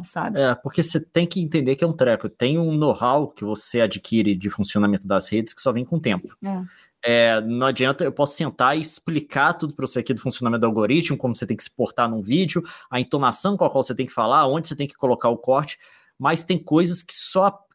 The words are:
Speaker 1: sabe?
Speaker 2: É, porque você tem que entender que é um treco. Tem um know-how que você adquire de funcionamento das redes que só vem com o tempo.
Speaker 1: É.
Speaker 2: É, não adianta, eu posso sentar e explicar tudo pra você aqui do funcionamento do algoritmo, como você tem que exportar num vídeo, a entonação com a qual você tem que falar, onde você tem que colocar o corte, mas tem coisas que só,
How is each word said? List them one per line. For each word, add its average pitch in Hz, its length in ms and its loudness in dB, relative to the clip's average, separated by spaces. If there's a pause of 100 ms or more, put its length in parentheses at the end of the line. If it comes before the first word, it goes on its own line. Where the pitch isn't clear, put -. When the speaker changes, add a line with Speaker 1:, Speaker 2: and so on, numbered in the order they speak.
Speaker 1:
sabe? - 340 -6
Speaker 2:
É, 131 160 4
porque - 280 -2
você 156 160 0
tem 165 280 0
que 180 140 -4
entender 143 360 0
que - 80 -2
é - 20 4
um 160 60 0
treco. 120 360 2
Tem 139 300 0
um 160 180 0
know-how 139 520 2
que - 160 -12
você 107 360 -2
adquire 104 540 2
de 95 160 -4
funcionamento 101 560 0
das 95 220 0
redes 110 260 -2
que - 80 -12
só 127 100 0
vem 123 120 -2
com 165 120 -4
o 147 40 -2
tempo. 107 440 -4
Speaker 1:
É. 190 180 -6 (400)
Speaker 2:
É, 117 380 4
não 117 260 -2
adianta, 135 380 0
eu 131 80 -2
posso 143 240 -2
sentar 139 400 0
e 160 40 -2
explicar 156 720 -2
tudo 156 200 -6
pra 131 120 -6
você 123 140 -4
aqui 120 120 -2
do 110 80 -6
funcionamento 117 400 -2
do 117 60 2
algoritmo, 113 500 2
como 120 180 -2
você 110 120 -8
tem 107 100 -4
que - 60 -8
exportar - 480 -2
num 110 100 -4
vídeo, 147 420 0 (280)
a 127 100 0
entonação 139 560 0
com 180 80 2
a 147 60 2
qual 135 120 2
você 123 120 -4
tem 127 120 -4
que - 60 -12
falar, 139 340 2
onde 160 220 -2
você 147 80 -8
tem 143 100 -4
que - 80 -10
colocar 127 360 2
o 117 80 0
corte, 143 400 0 (400)
mas 160 260 0
tem 180 140 0
coisas 170 440 2
que - 120 -8
só, 190 360 2 (240)